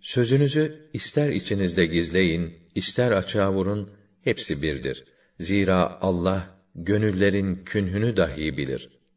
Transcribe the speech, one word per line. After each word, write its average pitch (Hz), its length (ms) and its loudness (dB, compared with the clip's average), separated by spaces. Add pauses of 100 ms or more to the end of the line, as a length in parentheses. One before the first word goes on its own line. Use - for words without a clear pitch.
Sözünüzü 143 920 0
ister 147 380 -2
içinizde 92 560 2
gizleyin, 82 680 0 (200)
ister 123 380 0
açığa 98 400 0
vurun, 98 380 -2 (320)
hepsi 80 400 -2
birdir. 67 420 -4 (360)
Zira 92 600 2
Allah 92 460 0 (280)
gönüllerin 98 920 0
künhünü 104 520 -2
dahi 76 400 0
bilir. 65 340 -6 (260)